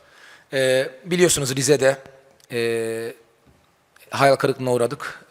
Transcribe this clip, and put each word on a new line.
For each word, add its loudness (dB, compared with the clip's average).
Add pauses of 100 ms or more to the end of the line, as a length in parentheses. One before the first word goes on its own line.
(520)
Ee, 0 (140)
biliyorsunuz 0
Rize'de, 2 (540)
e, -4 (1000)
hayal 4
kırıklığına -2
uğradık. -4